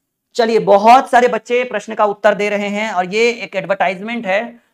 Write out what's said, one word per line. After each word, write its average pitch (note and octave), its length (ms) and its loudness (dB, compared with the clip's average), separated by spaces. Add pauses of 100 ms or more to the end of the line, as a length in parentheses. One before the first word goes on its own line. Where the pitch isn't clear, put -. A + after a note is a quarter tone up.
(340)
चलिए A3+ 240 2
बहुत G3+ 520 4
सारे B3 180 4
बच्चे A#3+ 360 -4
प्रश्न A3 300 -8
का A3 100 0
उत्तर G#3 300 0
दे G3+ 140 -2
रहे G3+ 200 -4
हैं G#3 240 -6
और F3+ 220 -4
ये A3+ 180 2
एक G3 240 -10
एडवर्टाइजमेंट F#3+ 720 -4
है A3 340 -4 (140)